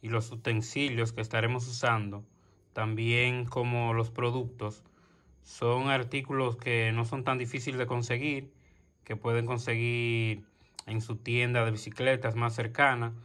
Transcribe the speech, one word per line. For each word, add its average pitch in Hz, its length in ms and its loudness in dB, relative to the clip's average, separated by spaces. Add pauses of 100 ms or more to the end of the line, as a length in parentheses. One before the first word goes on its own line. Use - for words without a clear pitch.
y 110 80 -6
los 113 220 0
utensilios 117 840 0
que 113 80 -4
estaremos 120 440 0
usando, 110 560 0 (520)
también 120 720 2
como 120 480 0
los 113 160 0
productos, 120 720 -4 (580)
son 123 460 0
artículos 131 720 0
que 113 340 2
no 117 140 2
son 131 180 -4
tan 131 140 0
difíciles 127 400 -4
de 123 80 0
conseguir, 131 680 -2 (520)
que - 120 -6
pueden 117 300 0
conseguir 117 1000 0 (420)
en 113 140 -2
su 113 160 -4
tienda 120 480 2
de 113 60 2
bicicletas 113 640 0
más 117 200 0
cercana, 117 580 2 (120)